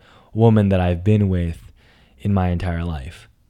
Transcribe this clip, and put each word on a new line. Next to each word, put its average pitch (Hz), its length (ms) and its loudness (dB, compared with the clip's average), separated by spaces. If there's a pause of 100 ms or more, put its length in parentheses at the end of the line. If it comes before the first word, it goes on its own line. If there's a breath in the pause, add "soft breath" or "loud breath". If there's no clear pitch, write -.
(340 soft breath)
woman 110 340 4
that 95 120 2
I've 90 220 0
been 104 280 2
with 87 420 -6 (460 soft breath)
in 101 160 -4
my 92 140 0
entire 85 360 -4
life. 80 440 -12 (220)